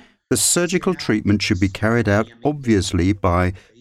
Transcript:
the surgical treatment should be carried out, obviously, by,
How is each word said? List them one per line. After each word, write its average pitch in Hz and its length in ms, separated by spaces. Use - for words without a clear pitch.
the 127 80
surgical 175 580
treatment 104 480
should 104 160
be 98 100
carried 110 400
out, 104 200
obviously, 101 680
by, 90 400